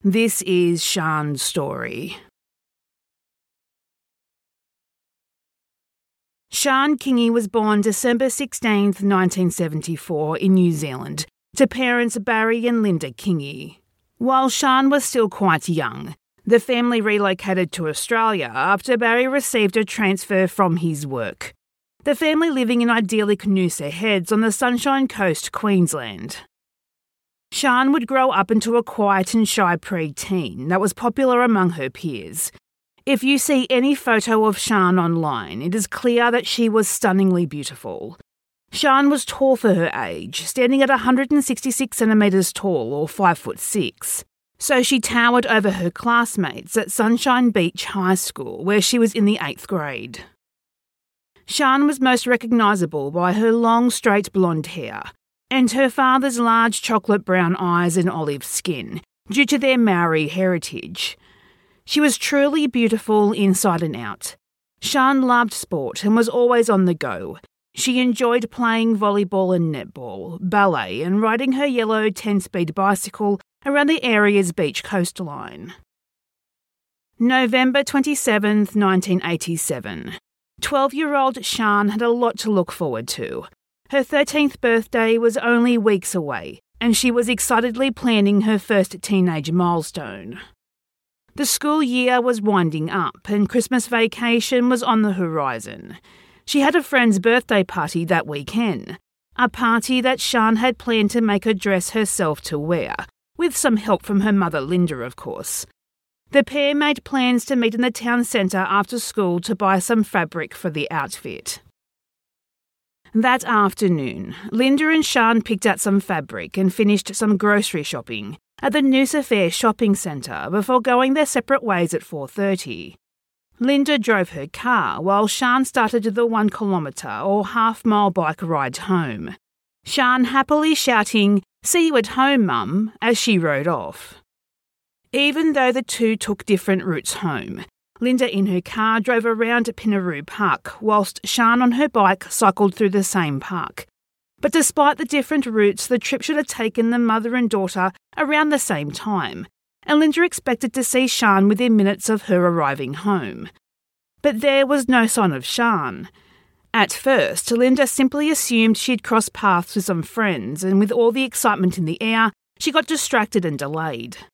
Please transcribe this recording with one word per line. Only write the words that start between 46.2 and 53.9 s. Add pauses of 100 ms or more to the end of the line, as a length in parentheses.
at
Sunshine
Beach
High
School,
where
she
was
in
the
eighth
grade. (1200)
Sian
was
most
recognisable
by
her
long,
straight